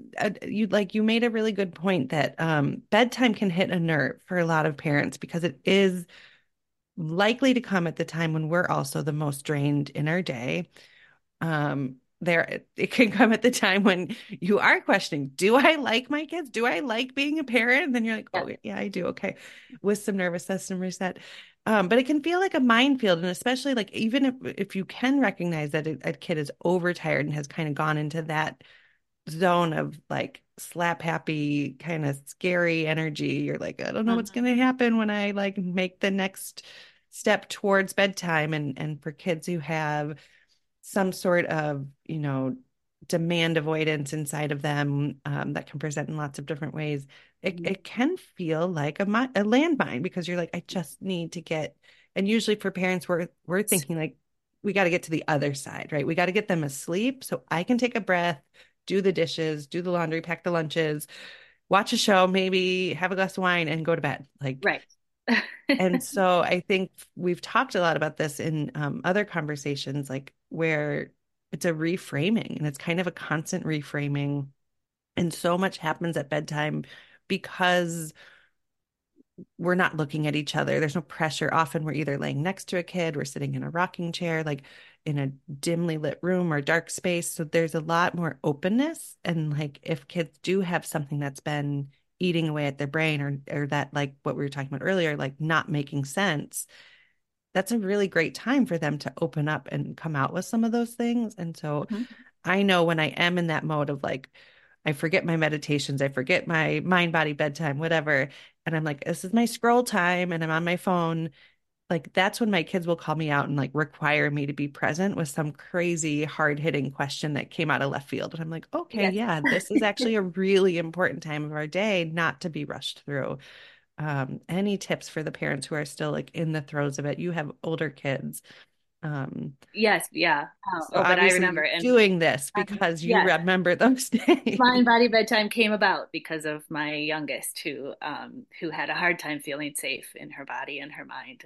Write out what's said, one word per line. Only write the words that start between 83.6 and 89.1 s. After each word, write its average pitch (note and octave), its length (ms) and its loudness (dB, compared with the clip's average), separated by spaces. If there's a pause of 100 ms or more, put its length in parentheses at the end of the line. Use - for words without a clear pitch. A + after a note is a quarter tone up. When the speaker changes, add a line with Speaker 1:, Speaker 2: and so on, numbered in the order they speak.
Speaker 1:
a C#3+ 60 -8
rocking E3+ 420 -4
chair, E3 320 -2
like, D3 200 -6 (420)
in D3 120 -2
a C#3 100 0 (320)
dimly E3+ 380 0
lit D3+ 240 -4
room F3+ 320 0
or C#3+ 80 0
dark D#3+ 280 0
space. F3 420 -2
So E3+ 140 -4
there's E3 300 0
a E3 40 -2
lot E3 360 2
more E3+ 280 -4
openness. A3 800 -2